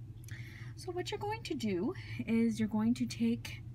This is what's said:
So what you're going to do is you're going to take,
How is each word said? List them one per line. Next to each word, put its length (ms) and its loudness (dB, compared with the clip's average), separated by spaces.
So 160 -8
what 200 -2
you're 80 -4
going 260 -2
to 100 -2
do 380 2
is 320 4
you're 80 4
going 280 4
to 120 2
take, 560 0